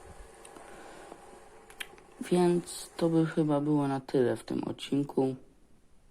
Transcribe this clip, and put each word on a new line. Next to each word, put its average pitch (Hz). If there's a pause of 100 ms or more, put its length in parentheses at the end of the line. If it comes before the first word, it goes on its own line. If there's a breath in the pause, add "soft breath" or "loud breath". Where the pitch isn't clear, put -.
(2250 loud breath)
Więc 175
to 170
by 165
chyba 151
było 147
na 135
tyle 123
w -
tym 127
odcinku. 135 (760)